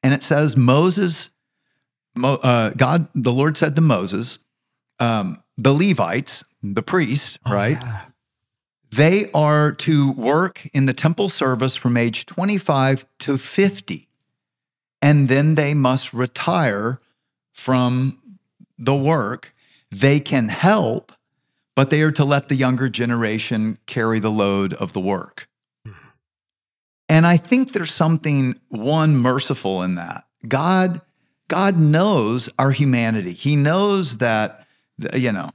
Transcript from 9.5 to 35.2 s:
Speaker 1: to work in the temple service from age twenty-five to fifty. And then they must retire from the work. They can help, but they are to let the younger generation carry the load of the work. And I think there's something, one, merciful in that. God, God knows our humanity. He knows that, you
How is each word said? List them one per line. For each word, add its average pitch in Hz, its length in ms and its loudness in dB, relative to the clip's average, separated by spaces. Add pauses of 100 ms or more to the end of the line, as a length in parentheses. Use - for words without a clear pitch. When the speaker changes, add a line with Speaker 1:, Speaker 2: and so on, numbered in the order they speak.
Speaker 1:
to 143 400 0
work 143 600 -2
in 135 140 2
the 135 60 0
temple 170 360 -2
service 127 480 -2
from 120 200 0
age 117 300 -2
twenty-five 156 760 -2 (160)
to 139 180 -2
fifty. - 720 -4 (920)
And 143 280 6
then 143 260 4
they 147 200 0
must 135 380 0
retire 123 840 -2 (540)
from 127 680 -2 (580)
the 135 200 0
work. 135 580 -2 (380)
They 139 260 2
can 131 300 -2
help, - 640 -2 (640)
but 135 140 2
they 151 120 2
are 156 80 2
to 147 140 0
let 139 240 0
the 139 80 0
younger 127 320 0
generation 110 1000 -2
carry 113 320 0
the 107 120 -2
load 98 440 0
of 85 180 -8
the 98 80 -6
work. 92 460 -6 (1600)
And 160 200 6
I 175 80 6
think 254 360 2
there's 175 200 -4
something, 151 680 0 (120)
one, 147 460 2
merciful 123 680 0
in 92 120 -2
that. - 280 -12 (240)
God, 175 520 0 (460)
God 190 300 0
knows 151 720 2 (100)
our 135 140 2
humanity. 117 600 0
He 143 220 -2
knows 165 600 0
that, 110 480 -2 (480)
you 123 180 0